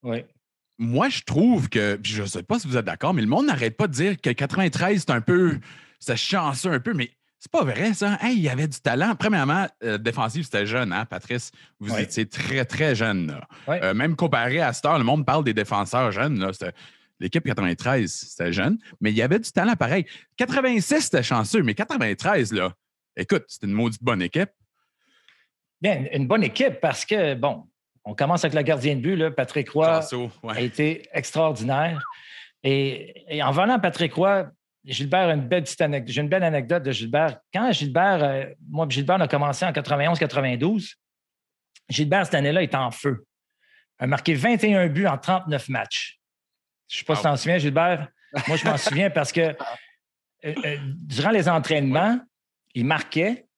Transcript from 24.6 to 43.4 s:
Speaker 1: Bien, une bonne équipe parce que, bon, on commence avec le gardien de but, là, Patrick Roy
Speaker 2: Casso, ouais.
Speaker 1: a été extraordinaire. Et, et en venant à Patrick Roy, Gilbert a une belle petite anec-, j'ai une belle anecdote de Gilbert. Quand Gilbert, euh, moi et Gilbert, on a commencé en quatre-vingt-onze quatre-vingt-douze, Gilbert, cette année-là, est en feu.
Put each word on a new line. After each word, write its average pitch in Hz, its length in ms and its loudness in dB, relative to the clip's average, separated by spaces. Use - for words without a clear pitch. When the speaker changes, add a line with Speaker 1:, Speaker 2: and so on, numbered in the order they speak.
Speaker 1:
Bien, 147 320 0
une 139 140 0
bonne 208 160 2
équipe 160 380 0
parce 147 240 0
que, 175 300 0
bon, 123 340 -2
on 107 100 -10
commence 170 300 2
avec 151 120 0
le 151 60 2
gardien 143 340 0
de 123 40 -2
but, 180 160 0
là, 160 140 0
Patrick 135 400 -4
Roy 156 160 2
Speaker 2:
Casso, 156 440 0
ouais. 110 140 -6
Speaker 1:
a 117 40 -4
été 151 520 -2
extraordinaire. 147 920 0
Et, 135 640 -2
et 151 140 -4
en 135 100 2
venant 202 220 4
à 240 40 2
Patrick 175 360 0
Roy, 190 320 2
Gilbert 143 440 0
a 160 60 4
une 139 120 0
belle 175 160 2
petite - 180 -8
anec-, 143 280 0
j'ai - 120 -4
une 147 80 -2
belle 185 140 2
anecdote 156 400 0
de 135 80 -4
Gilbert. 127 480 -2
Quand 233 180 0
Gilbert, 160 500 2
euh, 135 220 0
moi 151 180 -2
et 139 60 -6
Gilbert, 143 260 0
on 180 40 2
a 143 60 0
commencé 143 360 0
en 170 80 0
quatre-vingt-onze 147 460 0
quatre-vingt-douze, 143 800 0
Gilbert, 151 360 2
cette 165 100 -4
année-là, 151 280 2
est - 120 -2
en 127 160 -2
feu. 123 340 -6